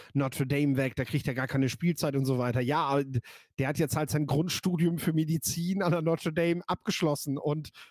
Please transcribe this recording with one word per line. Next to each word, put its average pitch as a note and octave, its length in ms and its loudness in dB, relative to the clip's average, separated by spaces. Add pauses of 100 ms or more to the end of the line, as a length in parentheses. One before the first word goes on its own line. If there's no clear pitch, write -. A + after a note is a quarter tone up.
(120)
Notre C#3 340 0
Dame C#3+ 300 2
weg? C3+ 200 0
Da C3 80 0
kriegt - 240 -2
er B2+ 60 -2
gar B2+ 120 -2
keine C3+ 220 2
Spielzeit" D#3+ 480 0
und C3+ 80 2
so C3 140 2
weiter. B2 220 2
Ja, C#3+ 240 2
aber C#3 200 2
d-, C3 160 -2 (380)
der C3+ 100 0
hat C#3 100 -2
jetzt D#3 180 0
halt D#3 140 0
sein D3+ 160 0
Grundstudium E3+ 720 0
für E3 140 0
Medizin E3+ 680 0
an F3 100 2
der E3+ 100 2
Notre E3 300 0
Dame E3+ 340 0
abgeschlossen D3+ 720 -2
und D3+ 320 -2 (200)